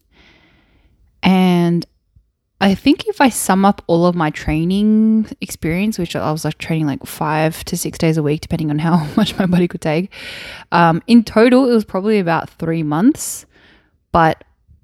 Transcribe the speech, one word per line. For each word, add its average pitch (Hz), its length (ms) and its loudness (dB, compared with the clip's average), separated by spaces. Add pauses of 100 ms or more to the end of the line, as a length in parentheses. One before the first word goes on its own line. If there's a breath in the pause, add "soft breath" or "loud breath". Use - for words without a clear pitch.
(1200 soft breath)
And 180 640 2 (760)
I 196 120 2
think 277 340 0
if 415 120 -6
I 269 100 4
sum 196 360 0
up 202 220 2
all 170 180 2
of 175 100 2
my 160 140 0
training 214 1000 0 (140)
experience, 190 580 -4
which 170 160 -6
I 135 160 -4
was, 156 140 -6
like, 151 120 -4
training, 160 300 -4
like, - 180 -6
five 156 600 -4
to 175 120 -6
six - 200 -8
days 160 200 2
a 156 60 -2
week, 151 180 -2
depending 160 280 -4
on 147 100 -2
how 160 320 0
<laughs> - 60 -2
much - 200 -2
my 196 80 0
body 175 220 2
could - 140 -8
take, 165 300 -4 (600 loud breath)
um, 170 340 2
in 233 180 6
total, 247 460 4
it 240 40 2
was 214 100 2
probably 208 340 -2
about 165 320 -2
three 165 320 -4
months. 160 640 0 (680 soft breath)
But 165 320 2 (400)